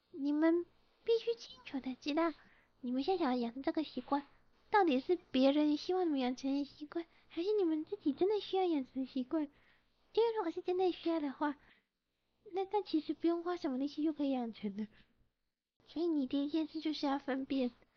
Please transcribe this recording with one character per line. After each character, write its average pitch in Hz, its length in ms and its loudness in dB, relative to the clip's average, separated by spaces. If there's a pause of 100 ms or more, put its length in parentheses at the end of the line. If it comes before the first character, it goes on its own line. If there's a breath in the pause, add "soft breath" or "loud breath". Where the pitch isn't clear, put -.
(120)
你 285 200 -2
们 330 320 2 (380)
必 453 160 2
须 466 160 -2
清 - 300 -14
楚 269 160 -8
地 254 160 -8
知 294 180 -4
道， 330 180 2 (480 soft breath)
你 247 120 -4
们 262 100 0
现 370 160 0
在 339 60 0
想 254 80 2
要 254 60 0
养 233 140 -2
成 269 100 -10
这 320 100 0
个 320 100 0
习 - 180 -6
惯， 285 240 -2 (460)
到 415 140 6
底 269 160 4
是 359 160 2 (160)
别 262 180 6
人 302 260 4
希 359 180 -4
望 370 120 2
你 320 40 0
们 277 100 0
养 254 160 -2
成 269 200 -2
的 285 80 -2
习 294 220 -12
惯， 339 180 -6 (240 soft breath)
还 330 140 -6
是 370 60 0 (100)
你 381 60 2
们 320 200 0
自 - 120 -8
己 294 160 0
真 349 160 2
的 415 120 2
需 - 160 -4
要 381 80 2
养 302 220 0
成 262 180 -6
习 254 200 -4
惯？ 311 180 0 (680 soft breath)
因 427 100 4
为 466 140 2
如 415 80 -2
果 330 60 0
是 359 120 -8
真 359 160 0
的 370 140 4
需 - 180 -4
要 330 100 0
的 285 100 -4
话， 294 280 -4 (960 soft breath)
那， 381 180 0
那 415 100 2
其 330 180 0
实 311 120 -6
不 311 140 -2
用 339 180 2
花 349 140 -2
什 302 120 -2
么 254 60 -2
力 269 100 0
气 294 160 -6
就 311 120 0
可 294 100 -2
以 277 60 2
养 240 240 -2
成 208 200 -6
的。 214 120 -6 (1000 soft breath)
所 302 140 -4
以 349 40 0
你 302 200 2
第 277 160 0
一 285 60 -2
件 311 180 0
事 320 140 -8
就 311 120 -2
是 294 140 -2
要 277 120 0
分 269 260 -4
辨， 262 260 0 (260)